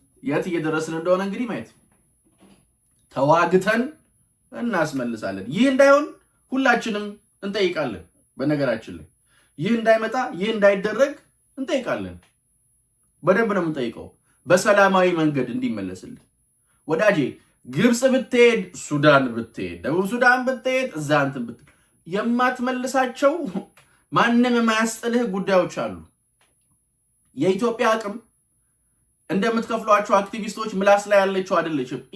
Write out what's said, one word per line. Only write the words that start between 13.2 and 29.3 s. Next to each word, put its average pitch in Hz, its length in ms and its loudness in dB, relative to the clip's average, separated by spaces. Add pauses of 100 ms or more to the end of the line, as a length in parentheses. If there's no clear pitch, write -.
በደንብ 196 280 4
ነው 196 100 0
የምንጠይቀው። 143 460 -6 (400)
በሰላማዊ 190 640 4
መንገድ 147 380 0
እንዲመለስልን። 113 720 -8 (680)
ወዳጄ 185 300 2 (500)
ግብፅ 226 420 2
ብትሄድ፣ 240 520 4 (160)
ሱዳን 143 520 4
ብትሄድ፣ 110 500 -8
ደቡብ 160 280 -2
ሱዳን 254 360 2
ብትሄድ፣ 262 520 -2
እዛ 147 140 -8 (120)
እንትን 135 240 -4
ብትሄድ - 220 -16 (400)
የማትመልሳቸው 254 1300 -2 (800)
ማንም 240 440 2
የማያስጥልህ 233 720 0
ጉዳዮች 185 480 0
አሉ። 113 180 -6 (1400)
የኢትዮጵያ 226 540 0
አቅም 220 260 -2 (1120)
እንደምትከፍሏቸው 220 840 0